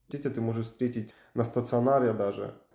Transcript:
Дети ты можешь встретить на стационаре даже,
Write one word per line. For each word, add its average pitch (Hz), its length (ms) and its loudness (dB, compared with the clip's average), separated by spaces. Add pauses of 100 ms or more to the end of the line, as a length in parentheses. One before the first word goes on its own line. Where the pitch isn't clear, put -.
(100)
Дети 143 180 -4
ты 117 140 -4
можешь 113 240 -2
встретить 120 480 -4 (200)
на 120 100 2
стационаре 123 680 2
даже, 101 420 -2 (200)